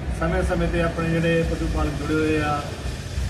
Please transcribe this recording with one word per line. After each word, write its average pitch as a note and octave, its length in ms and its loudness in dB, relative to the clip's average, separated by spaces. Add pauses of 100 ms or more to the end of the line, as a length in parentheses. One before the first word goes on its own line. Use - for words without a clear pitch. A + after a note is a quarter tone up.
(200)
ਸਮੇਂ-ਸਮੇਂ E3+ 480 2
ਤੇ E3+ 140 0
ਆਪਣੇ E3 280 0
ਜਿਹੜੇ E3 420 4
ਪਸ਼ੂ D#3+ 220 -2
ਪਾਲਕ D#3 180 0
ਜੁੜੇ D3 220 -2
ਹੋਏ D#3 280 2
ਆ, D3 200 0 (680)